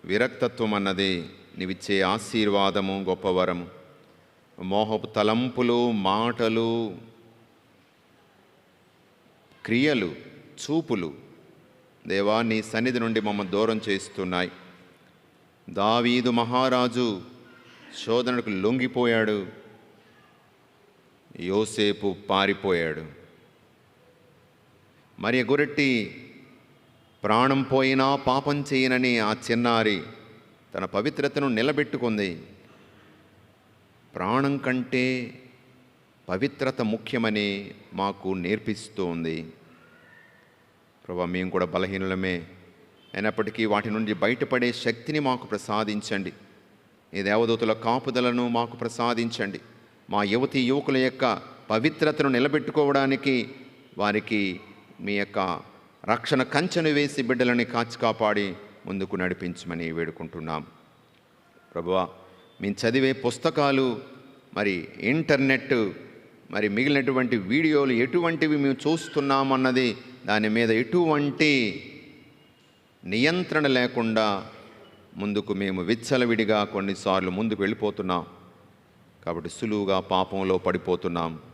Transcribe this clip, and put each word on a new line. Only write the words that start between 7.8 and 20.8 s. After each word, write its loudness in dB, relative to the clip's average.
క్రియలు, 2
చూపులు, -2
దేవా, 2
నీ 0
సన్నిధి -2
నుండి 0
మమ్మల్ని -2
దూరం 2
చేస్తున్నాయి. -2
దావీదు 2
మహారాజు 2
శోధనకు 0
లొంగిపోయాడు, 2